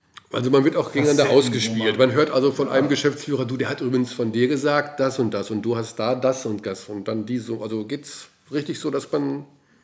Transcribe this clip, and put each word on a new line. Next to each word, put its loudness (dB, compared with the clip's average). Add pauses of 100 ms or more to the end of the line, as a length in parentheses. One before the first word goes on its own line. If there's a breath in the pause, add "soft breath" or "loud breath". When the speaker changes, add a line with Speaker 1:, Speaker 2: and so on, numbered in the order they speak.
(320)
Speaker 1:
Also -2
man 6
wird 4
auch -2
gegeneinander 4
Speaker 2:
Facetten, 6 (120)
Speaker 1:
ausgespielt. -2 (160)
Speaker 2:
wo -6
man 6
Speaker 1:
Man -2
hört 2
also 4
von -2
Speaker 2:
Ja. -6
Speaker 1:
einem 4
Geschäftsführer, 0
„Du, -4
der -2
hat -6
übrigens 0
von -2
dir 2
gesagt, 0
das 0
und 2
das -4
und -2
du -2
hast -6
da 0
das 0
und -6
das“ -8
und -8
dann -4
die -4
so, -6
also -6
geht's -10 (240)
richtig -4
so, -4
dass -4
man -2 (380 soft breath)